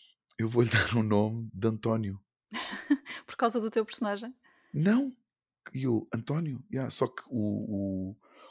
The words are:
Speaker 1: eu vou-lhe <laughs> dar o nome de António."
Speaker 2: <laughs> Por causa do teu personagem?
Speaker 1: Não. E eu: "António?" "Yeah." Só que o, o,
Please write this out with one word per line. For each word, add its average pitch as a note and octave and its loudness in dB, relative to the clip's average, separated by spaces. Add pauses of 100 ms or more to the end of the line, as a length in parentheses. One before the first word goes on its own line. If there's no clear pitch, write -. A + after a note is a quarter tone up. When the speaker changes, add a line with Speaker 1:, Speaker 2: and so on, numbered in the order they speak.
(380)
Speaker 1:
eu A2+ 0
vou-lhe A#2+ 6
<laughs> G#2+ 2
dar A#2 2
o A2+ 6
nome G#2+ 2
de G2 0
António." A2 -2 (300)
Speaker 2:
<laughs> - -4
Por - -12
causa A#3 2
do A3 -4
teu A3 0
personagem? A3 -4 (380)
Speaker 1:
Não. A#3 4 (560)
E C3 -4
eu: A#2 2
"António?" C#3 -4
"Yeah." B2+ -2
Só A#2+ 0
que - -14
o, G2+ -2
o, - -16 (340)